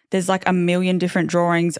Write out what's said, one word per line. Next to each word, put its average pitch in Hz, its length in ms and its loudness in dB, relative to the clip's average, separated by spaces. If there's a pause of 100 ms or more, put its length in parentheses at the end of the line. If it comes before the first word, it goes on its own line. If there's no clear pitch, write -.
(100)
there's, 190 180 -2
like, 190 180 0
a 185 60 2
million 180 460 0
different 175 320 -2
drawings 170 500 0